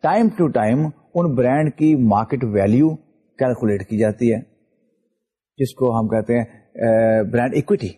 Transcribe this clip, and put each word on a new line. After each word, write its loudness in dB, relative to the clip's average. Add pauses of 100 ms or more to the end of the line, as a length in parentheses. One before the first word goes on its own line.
time 2 (140)
to 2 (120)
time 0 (260)
ان 0
برانڈ 0
کی 2
مارکیٹ 0
ویلیو 2 (480)
کیلکولیٹ -2
کی -4
جاتی 0
ہے، -4 (1160)
جس -4
کو 0
ہم -2
کہتے -2
ہیں، 0
اے، 0
برانڈ -2
ایکویٹی۔ -2 (100)